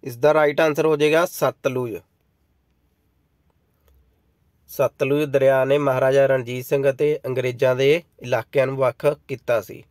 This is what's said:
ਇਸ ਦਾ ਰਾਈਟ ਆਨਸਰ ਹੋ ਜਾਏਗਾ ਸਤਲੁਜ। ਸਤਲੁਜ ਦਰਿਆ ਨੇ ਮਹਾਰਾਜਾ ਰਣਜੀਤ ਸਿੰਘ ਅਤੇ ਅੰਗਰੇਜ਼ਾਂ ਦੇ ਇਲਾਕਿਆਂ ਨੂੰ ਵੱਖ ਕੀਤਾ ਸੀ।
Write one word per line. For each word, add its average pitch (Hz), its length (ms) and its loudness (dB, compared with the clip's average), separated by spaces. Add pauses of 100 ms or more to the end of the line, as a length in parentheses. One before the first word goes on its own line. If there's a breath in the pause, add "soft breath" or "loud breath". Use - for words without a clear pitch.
ਇਸ 123 140 -14
ਦਾ 143 180 2
ਰਾਈਟ 151 260 2
ਆਨਸਰ 156 260 0
ਹੋ 156 100 2
ਜਾਏਗਾ 151 300 2
ਸਤਲੁਜ। 127 680 -4 (2750)
ਸਤਲੁਜ 143 540 -2
ਦਰਿਆ 135 400 2
ਨੇ 135 140 2
ਮਹਾਰਾਜਾ 135 480 2
ਰਣਜੀਤ 127 400 -2
ਸਿੰਘ 139 240 0
ਅਤੇ 147 180 -2 (180)
ਅੰਗਰੇਜ਼ਾਂ 127 500 -2
ਦੇ 135 140 2 (280)
ਇਲਾਕਿਆਂ 123 480 -2
ਨੂੰ 135 100 -6
ਵੱਖ 131 300 -2 (220)
ਕੀਤਾ 120 320 -4
ਸੀ। 123 300 -18